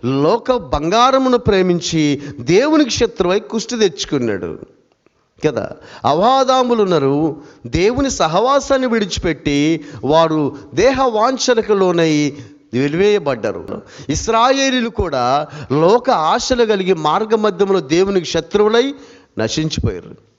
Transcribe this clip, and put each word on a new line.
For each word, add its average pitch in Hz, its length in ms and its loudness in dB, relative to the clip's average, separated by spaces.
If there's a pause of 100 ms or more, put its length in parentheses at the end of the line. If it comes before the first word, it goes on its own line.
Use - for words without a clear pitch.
లోక 151 460 0
బంగారమును 240 840 2
ప్రేమించి 175 840 0 (180)
దేవునికి 254 500 2
శత్రువై 202 500 -2
కుష్టి 226 380 -6
తెచ్చుకున్నాడు 120 800 -2 (880)
కదా. 117 240 0 (360)
అవాదాములు 240 760 2
ఉన్నారు, 147 520 0 (320)
దేవుని 226 420 0
సహవాసాన్ని 254 800 0
విడిచిపెట్టి 160 960 -2 (180)
వారు 156 520 2 (180)
దేహ 254 300 2
వాంఛనకు 233 680 0
లోనై 165 600 2 (400)
వెలివేయబడ్డారు. 139 1080 0 (280)
ఇస్రాయేలీలు 247 800 0
కూడా 143 580 -2 (240)
లోక 185 380 4
ఆశలు 226 560 2
కలిగి 190 280 0
మార్గ 180 420 0
మధ్యంలో 196 440 0
దేవునికి 170 480 0
శత్రువులై 214 680 0 (460)
నశించిపోయారు. 110 760 -4 (240)